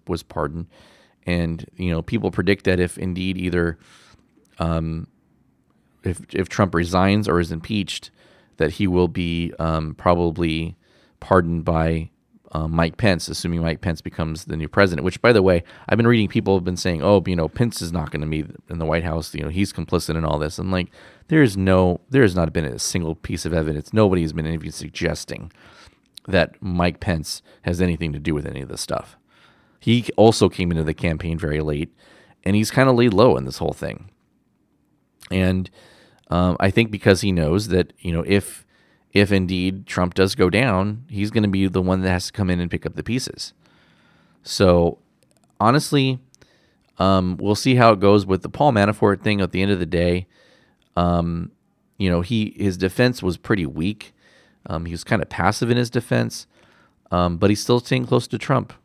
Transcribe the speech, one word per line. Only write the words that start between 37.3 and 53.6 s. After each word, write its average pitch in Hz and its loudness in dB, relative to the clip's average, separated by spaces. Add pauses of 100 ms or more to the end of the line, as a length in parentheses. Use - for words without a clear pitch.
knows 87 2
that, 90 0
you 87 -6
know, 82 -2
if, - -2 (480)
if 98 4
indeed 95 0
Trump 90 -2
does 95 2
go 92 2
down, 107 0
he's 104 -4
gonna 110 2
be 95 2
the 92 0
one 92 2
that 95 0
has 90 -2
to - -12
come 98 -2
in 87 0
and 87 -4
pick - -6
up - -8
the 82 -10
pieces. - -8 (880)
So, 87 4 (600)
honestly, 131 2 (800)
um, 92 2
we'll 101 0
see 131 2
how 117 6
it 98 2
goes 101 6
with 92 -2
the - -10
Paul 143 0
Manafort 101 2
thing 104 0
at 90 -2
the 92 0
end 101 0
of 98 2
the 87 -4
day. 87 0 (680)
Um, 87 -2 (480)
you 98 0
know, 87 0
he, 107 -4
his 95 -2
defense 120 0
was 90 -2
pretty 95 -2